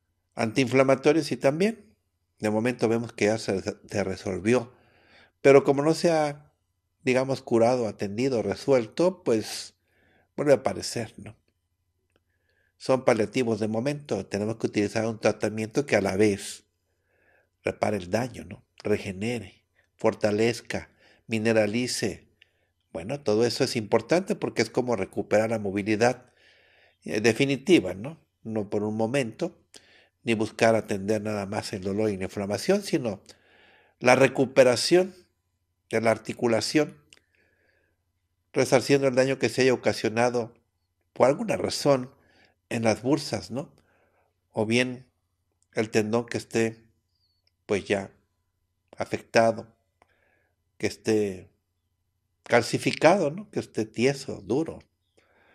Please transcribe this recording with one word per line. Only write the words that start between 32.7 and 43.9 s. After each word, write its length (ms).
sino 400
la 160
recuperación 1000
de 100
la 100
articulación, 840
resarciendo 560
el 60
daño 240
que 100
se 140
haya 120
ocasionado 800
por 160
alguna 280
razón 540
en 140
las 200
bursas, 480
¿no? 220